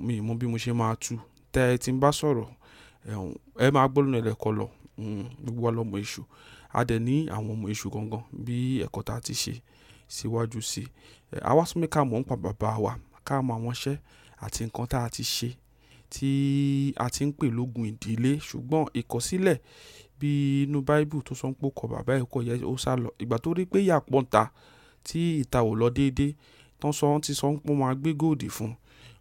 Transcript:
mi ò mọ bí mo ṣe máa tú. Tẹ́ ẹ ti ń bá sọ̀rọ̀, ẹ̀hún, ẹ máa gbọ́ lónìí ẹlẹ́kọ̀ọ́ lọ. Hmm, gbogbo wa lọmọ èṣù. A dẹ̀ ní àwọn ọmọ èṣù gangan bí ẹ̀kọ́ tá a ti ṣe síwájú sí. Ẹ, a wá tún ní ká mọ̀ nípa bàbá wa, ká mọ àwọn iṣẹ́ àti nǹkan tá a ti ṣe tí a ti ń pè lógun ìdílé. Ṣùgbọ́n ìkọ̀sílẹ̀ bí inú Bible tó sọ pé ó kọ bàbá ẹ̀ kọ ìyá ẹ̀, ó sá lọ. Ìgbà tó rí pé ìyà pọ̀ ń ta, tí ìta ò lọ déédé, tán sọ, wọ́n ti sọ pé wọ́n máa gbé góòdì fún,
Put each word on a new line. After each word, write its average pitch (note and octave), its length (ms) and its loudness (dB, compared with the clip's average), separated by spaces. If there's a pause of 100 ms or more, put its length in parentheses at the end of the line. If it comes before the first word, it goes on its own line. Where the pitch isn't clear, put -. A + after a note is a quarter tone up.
mi A2+ 180 -2
ò - 20 -4
mọ A2+ 120 -2
bí A#2+ 120 -2
mo A#2 120 0
ṣe A#2+ 160 -2
máa A2+ 220 2
tú. - 180 -6 (400)
Tẹ́ B2+ 200 6
ẹ B2 40 4
ti C3+ 140 -2
ń C3 80 0
bá C#3+ 120 8
sọ̀rọ̀, C3+ 360 0 (580)
ẹ̀hún, F#2+ 260 -6 (220)
ẹ B2+ 160 4
máa C3+ 180 6
gbọ́ C3 140 4
lónìí C3 180 2
ẹlẹ́kọ̀ọ́ A2 360 0
lọ. G#2 100 -2 (260)
Hmm, G#2+ 320 -6 (140)
gbogbo A#2 240 -6
wa A#2 100 2
lọmọ A2+ 260 -2
èṣù. - 240 -8 (440)
A - 180 0
dẹ̀ A#2 140 2
ní C3+ 300 2
àwọn G#2+ 240 -4
ọmọ G#2+ 180 -4
èṣù G#2+ 200 -4
gangan A2 320 -6 (100)
bí B2 500 -2
ẹ̀kọ́ - 220 -6
tá A2 120 -6
a A#2 40 -8
ti - 140 -8
ṣe A2 200 -4 (540)
síwájú A2+ 520 -4
sí. - 220 -6 (500)
Ẹ, - 80 -8
a - 140 2
wá E3 100 6
tún F3 180 -4
ní D#3 60 0
ká D3+ 160 2
mọ̀ A#2 160 0
nípa C3 160 -2
bàbá A2 420 -2
wa, G#2+ 140 0 (320)
ká C#3 180 -2
mọ B2+ 120 -2
àwọn A2+ 180 -4
iṣẹ́ C#3 240 -4 (400)
àti - 280 -6
nǹkan A#2 220 -6
tá C3 140 -2
a A#2+ 100 -4
ti - 120 -8
ṣe - 260 -4 (640)
tí C#3 840 2
a B2 140 0
ti - 140 -2
ń C#3+ 80 2
pè D3 160 0
lógun A#2+ 400 -2
ìdílé. A2+ 480 0
Ṣùgbọ́n D3 560 -2
ìkọ̀sílẹ̀ D3+ 640 2 (580)
bí C#3 460 2
inú C#3+ 200 0
Bible D3+ 420 2
tó - 100 -14
sọ C3 180 -6
pé C#3 140 -4
ó C#3 40 -2
kọ - 180 -8
bàbá A#2 260 -2
ẹ̀ B2+ 140 0
kọ C3 140 -4
ìyá A#2+ 140 -2
ẹ̀, B2 120 -6
ó C3 80 -2
sá C3 200 -2
lọ. A#2 220 -2
Ìgbà A#2 200 0
tó E3 160 -2
rí F3+ 100 0
pé F#3+ 160 2
ìyà F#3 200 6
pọ̀ C3 220 2
ń B2+ 60 -6
ta, A2 220 4 (560)
tí E3 340 0
ìta B2+ 220 0
ò A2 120 2
lọ A#2 160 4
déédé, C#3 440 0 (420)
tán D3 160 0
sọ, D3 140 0
wọ́n D3 140 4
ti D3 140 -4
sọ C#3 120 0 (180)
pé D3 80 0
wọ́n C#3+ 80 2
máa C3 140 2
gbé C#3 180 0
góòdì D3 360 0
fún, A2 240 -6 (480)